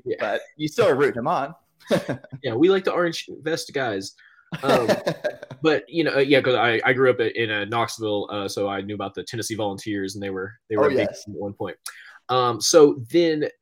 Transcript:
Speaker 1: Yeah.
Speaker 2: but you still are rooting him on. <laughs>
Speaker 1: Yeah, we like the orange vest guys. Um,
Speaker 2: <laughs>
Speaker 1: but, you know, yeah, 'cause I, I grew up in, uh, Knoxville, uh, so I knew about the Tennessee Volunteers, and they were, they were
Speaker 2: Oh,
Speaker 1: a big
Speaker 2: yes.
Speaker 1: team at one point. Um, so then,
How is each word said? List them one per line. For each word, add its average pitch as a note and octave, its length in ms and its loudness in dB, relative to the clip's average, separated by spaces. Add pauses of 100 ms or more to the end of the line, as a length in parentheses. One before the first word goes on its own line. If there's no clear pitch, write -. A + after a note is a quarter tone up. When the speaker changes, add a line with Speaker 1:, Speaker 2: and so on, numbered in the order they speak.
Speaker 1:
Yeah. G#2+ 140 -4
Speaker 2:
but G#2+ 220 -2 (140)
you D3+ 140 -4
still G#3+ 180 2
are C3+ 80 4
rooting B2+ 240 2
him B2 80 -4
on. D#3 260 -2 (380)
<laughs> G3 40 4 (460)
Speaker 1:
Yeah, A#2 140 -4
we D#3+ 140 6
like F#3+ 140 2
the - 80 0
orange E3+ 380 -2 (120)
vest D#3+ 320 -6
guys. A2 400 -4 (500)
Um, B2+ 240 2 (380)
Speaker 2:
<laughs> - 360 -10
Speaker 1:
but, D3+ 280 2
you E3 140 -2
know, C#3 140 0
yeah, C#3 240 4
'cause B2+ 140 2
I, A2+ 280 2
I C3 100 2
grew B2+ 160 4
up B2 100 2
in, A2 320 0
uh, G#2 140 -2
Knoxville, G#2+ 640 -2
uh, G2 160 -4
so G2+ 200 -4
I G2 140 -4
knew G2+ 140 -8
about G2 180 -8
the F2+ 100 -10
Tennessee A2 320 -8
Volunteers, G2+ 600 -6
and G2+ 80 -10
they G2 60 -6
were, F#2+ 240 -8 (160)
they A2 80 -2
were C#3 80 4
Speaker 2:
Oh, - 20 4
Speaker 1:
a - 20 4
big C3 100 2
Speaker 2:
yes. - 260 -4
Speaker 1:
team G2+ 100 -14
at D2+ 60 -10
one G2+ 120 -8
point. F#2 240 -10 (520)
Um, B2 320 0
so D3 500 6
then, D#3+ 380 2 (120)